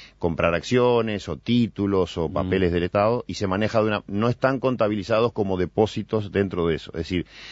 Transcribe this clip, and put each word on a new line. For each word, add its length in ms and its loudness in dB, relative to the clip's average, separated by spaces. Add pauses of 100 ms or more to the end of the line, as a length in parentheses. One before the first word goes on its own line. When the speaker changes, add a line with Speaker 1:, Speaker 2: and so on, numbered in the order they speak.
(200)
Speaker 1:
comprar 340 2
acciones 760 0
o 80 -6
títulos 800 0
o 100 -2
Speaker 2:
Mm. 40 -8
Speaker 1:
papeles 380 2
del 120 0
Estado 420 0
y 80 -10
se 140 -4
maneja 340 0
de 60 2
una, 180 -2
no 240 0
están 300 0
contabilizados 720 0
como 240 -2
depósitos 760 0
dentro 360 0
de 80 2
eso. 160 -10
Es 80 -6
decir, 260 -2 (260)